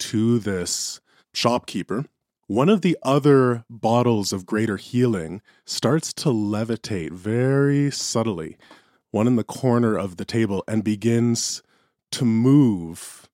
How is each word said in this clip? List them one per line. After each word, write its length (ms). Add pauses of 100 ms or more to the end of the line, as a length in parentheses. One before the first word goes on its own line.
to 380
this 640 (320)
shopkeeper, 720 (420)
one 220
of 140
the 200
other 680
bottles 600
of 140
greater 320
healing 640 (240)
starts 480
to 160
levitate 840
very 760
subtly, 680 (520)
one 160
in 100
the 80
corner 520
of 220
the 80
table, 420
and 160
begins 800 (480)
to 160
move 1080